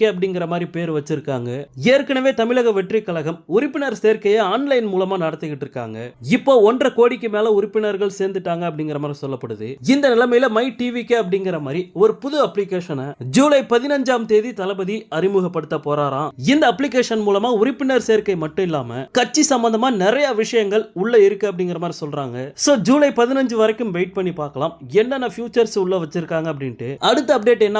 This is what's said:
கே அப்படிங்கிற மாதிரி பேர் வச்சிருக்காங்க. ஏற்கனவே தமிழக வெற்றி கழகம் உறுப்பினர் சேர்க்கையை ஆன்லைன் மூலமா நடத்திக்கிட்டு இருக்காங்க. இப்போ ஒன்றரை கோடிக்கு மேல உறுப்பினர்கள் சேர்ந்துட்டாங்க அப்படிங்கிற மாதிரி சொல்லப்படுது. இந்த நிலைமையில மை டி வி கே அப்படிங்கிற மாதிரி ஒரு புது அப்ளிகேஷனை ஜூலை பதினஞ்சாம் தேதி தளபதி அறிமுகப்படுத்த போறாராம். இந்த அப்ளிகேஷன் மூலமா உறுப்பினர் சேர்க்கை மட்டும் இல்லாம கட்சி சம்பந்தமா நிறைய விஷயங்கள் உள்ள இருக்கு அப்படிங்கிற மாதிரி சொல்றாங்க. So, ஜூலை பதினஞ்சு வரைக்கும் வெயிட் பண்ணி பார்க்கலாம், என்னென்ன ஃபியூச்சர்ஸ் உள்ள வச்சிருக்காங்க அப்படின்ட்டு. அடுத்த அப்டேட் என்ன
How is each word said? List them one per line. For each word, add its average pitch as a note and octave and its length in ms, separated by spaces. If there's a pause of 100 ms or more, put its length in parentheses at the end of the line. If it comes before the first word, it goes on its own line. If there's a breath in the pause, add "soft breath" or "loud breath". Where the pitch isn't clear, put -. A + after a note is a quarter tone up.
கே A3 100
அப்படிங்கிற F3+ 420
மாதிரி F3 140 (100)
பேர் E3+ 200
வச்சிருக்காங்க. C#3 540 (420)
ஏற்கனவே C4+ 480
தமிழக A#3 380
வெற்றி G#3 300
கழகம் E3 300 (180)
உறுப்பினர் C4+ 460
சேர்க்கையை G#3+ 400 (120)
ஆன்லைன் B3+ 380
மூலமா F#3 320
நடத்திக்கிட்டு D#3 420
இருக்காங்க. A2+ 320 (400)
இப்போ C4+ 160 (160)
ஒன்றரை B3+ 280
கோடிக்கு A#3 380
மேல A3 240
உறுப்பினர்கள் G3+ 580
சேர்ந்துட்டாங்க F#3 520
அப்படிங்கிற D3+ 340
மாதிரி C#3+ 180
சொல்லப்படுது. B2 480 (240)
இந்த C#4+ 200
நிலைமையில B3 440
மை B3 80 (160)
டி B3 140
வி A#3+ 160
கே A#3 100
அப்படிங்கிற F#3 460
மாதிரி E3 140 (220)
ஒரு G#3+ 100 (100)
புது C#4+ 220
அப்ளிகேஷனை F3 640 (300)
ஜூலை C#4 240 (120)
பதினஞ்சாம் B3 600
தேதி A3 180 (100)
தளபதி G3 360 (220)
அறிமுகப்படுத்த F3 580 (100)
போறாராம். D3 420 (240)
இந்த D4+ 100 (100)
அப்ளிகேஷன் A#3+ 560
மூலமா G3+ 220 (100)
உறுப்பினர் C4 480
சேர்க்கை G#3 320
மட்டும் D#3 260
இல்லாம B2+ 320 (160)
கட்சி B3+ 340
சம்பந்தமா A#3 380 (160)
நிறைய C4 220 (120)
விஷயங்கள் G#3+ 460 (180)
உள்ள A#3 120 (120)
இருக்கு G3+ 240
அப்படிங்கிற F3+ 320
மாதிரி E3+ 180
சொல்றாங்க. C#3+ 380 (260)
So, D4 80 (140)
ஜூலை C#4+ 220 (100)
பதினஞ்சு A#3+ 420
வரைக்கும் A3 360
வெயிட் F3+ 200
பண்ணி F#3 240
பார்க்கலாம், D3 320 (280)
என்னென்ன B3+ 340
ஃபியூச்சர்ஸ் A3+ 480
உள்ள F#3 200
வச்சிருக்காங்க D#3+ 500
அப்படின்ட்டு. B2+ 360 (200)
அடுத்த B3+ 280
அப்டேட் G#3+ 320
என்ன G#3 120